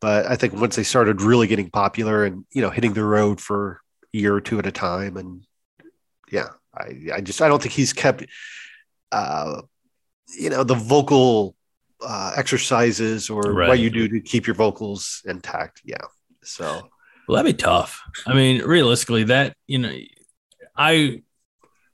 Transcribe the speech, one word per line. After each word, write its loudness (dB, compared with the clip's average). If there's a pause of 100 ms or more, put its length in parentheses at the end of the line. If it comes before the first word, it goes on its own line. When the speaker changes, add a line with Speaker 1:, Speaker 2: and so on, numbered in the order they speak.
Speaker 1:
But 2
I 0
think 0
once 0
they 0
started 2
really 6
getting 0
popular 0
and, -6
you -2
know, 0
hitting 0
the -2
road 2
for -6 (340)
a -4
year 2
or 2
two -4
at -2
a -6
time. -6
And, -14 (840)
yeah, -4 (240)
I, -10
I -4
just, -4
I 6
don't 4
think -8
he's 0
kept, 0 (840)
uh, -4 (760)
you -4
know, 0
the 2
vocal, 4 (440)
uh, -8
exercises 0
or -2
Speaker 2:
Right. 2
Speaker 1:
what 6
you 2
do 0
to -2
keep -2
your -2
vocals -4
intact. -10
Yeah. -14 (460)
So. -10 (380)
Speaker 2:
Well, 0
that'd 2
be -6
tough. 0 (260)
I 0
mean, 4
realistically, 2
that, 2 (100)
you -4
know, -4 (840)
I, 2 (720)